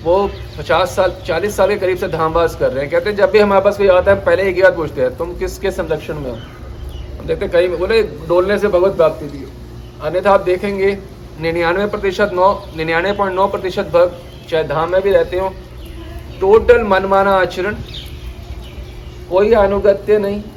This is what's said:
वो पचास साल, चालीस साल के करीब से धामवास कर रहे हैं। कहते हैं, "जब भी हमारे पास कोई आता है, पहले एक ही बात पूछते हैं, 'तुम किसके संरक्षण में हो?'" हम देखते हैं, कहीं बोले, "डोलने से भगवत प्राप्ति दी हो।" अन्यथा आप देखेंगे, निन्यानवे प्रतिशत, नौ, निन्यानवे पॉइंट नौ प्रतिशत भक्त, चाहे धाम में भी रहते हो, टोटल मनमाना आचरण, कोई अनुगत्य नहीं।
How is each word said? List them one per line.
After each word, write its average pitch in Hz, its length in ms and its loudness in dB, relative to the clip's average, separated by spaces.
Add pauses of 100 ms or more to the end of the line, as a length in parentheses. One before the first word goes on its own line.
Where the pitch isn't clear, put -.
वो 185 280 2 (260)
पचास 170 380 0
साल, 185 300 0
चालीस 180 320 -4
साल 190 120 4
के 208 80 0
करीब 185 200 0
से 190 100 -4
धामवास 160 480 0
कर 135 160 0
रहे 131 120 -4
हैं। 147 80 -6
कहते 175 180 0
हैं, 202 80 -4
"जब 196 140 4
भी 214 80 6
हमारे 196 220 4
पास 202 160 2
कोई 202 100 2
आता 180 240 6
है, 196 140 2
पहले 175 180 2
एक 190 120 0
ही 180 60 0
बात 180 140 6
पूछते 143 260 -4
हैं, 127 160 0
'तुम 170 200 -6
किसके - 340 -4
संरक्षण 160 440 -6
में 139 160 -8
हो?'" 117 60 -10 (840)
हम - 60 -12
देखते 160 200 -4
हैं, 175 80 -6
कहीं 175 240 2
बोले, 208 260 2
"डोलने 180 560 0
से 202 80 0
भगवत 180 280 2
प्राप्ति 156 300 2
दी 139 180 -12
हो।" 135 80 -16 (540)
अन्यथा 185 260 0
आप 190 100 4
देखेंगे, 196 560 0 (420)
निन्यानवे 175 480 0
प्रतिशत, 196 460 -2
नौ, 185 340 2 (100)
निन्यानवे 165 360 0
पॉइंट 196 220 -2
नौ 190 120 2
प्रतिशत 196 360 -4
भक्त, - 680 0
चाहे 160 140 0
धाम 156 280 -2
में 190 100 2
भी 196 100 0
रहते 175 280 2
हो, 190 140 -4 (880)
टोटल 226 420 6
मनमाना 196 480 2
आचरण, 185 440 0 (1500)
कोई 196 220 4
अनुगत्य 202 680 4
नहीं। 202 240 -4 (140)